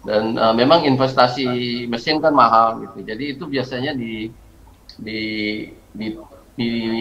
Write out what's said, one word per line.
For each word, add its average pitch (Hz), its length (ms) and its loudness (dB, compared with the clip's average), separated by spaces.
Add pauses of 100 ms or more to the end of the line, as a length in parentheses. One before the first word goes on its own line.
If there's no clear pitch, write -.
Dan, 110 320 0
eh, 113 160 4
memang 147 320 6
investasi 131 640 2 (400)
mesin 151 320 -2
kan 151 160 4
mahal 113 480 4
gitu. - 160 -16
Jadi 110 320 -8
itu 160 160 -10
biasanya 135 480 -4
di, 113 320 -6 (720)
di, 110 200 -8 (760)
di, 107 100 -8 (460)
di, 117 160 -2 (320)